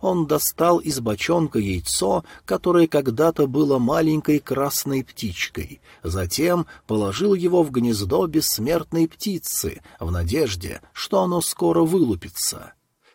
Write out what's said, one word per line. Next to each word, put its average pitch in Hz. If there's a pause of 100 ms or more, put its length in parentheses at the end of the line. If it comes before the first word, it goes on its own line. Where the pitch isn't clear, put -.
Он 180
достал 160
из 143
бочонка 123
яйцо, 110 (220)
которое 175
когда-то 147
было 139
маленькой 151
красной 139
птичкой. - (200)
Затем 131 (200)
положил 110
его 175
в 151
гнездо 120
бессмертной 160
птицы, - (180)
в 87
надежде, 90 (140)
что -
оно 175
скоро -
вылупится. 156 (420)